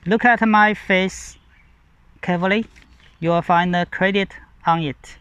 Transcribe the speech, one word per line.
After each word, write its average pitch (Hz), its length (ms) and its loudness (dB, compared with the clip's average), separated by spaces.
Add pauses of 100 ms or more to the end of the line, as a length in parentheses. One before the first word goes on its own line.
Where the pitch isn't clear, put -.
Look 220 200 0
at 233 200 4
my 214 280 4
face - 640 -4 (840)
carefully. 190 440 -2 (560)
You 160 80 -4
will 170 120 0
find 175 320 0
the 175 160 0
credit 196 440 -2 (320)
on 165 160 2
it. - 400 -10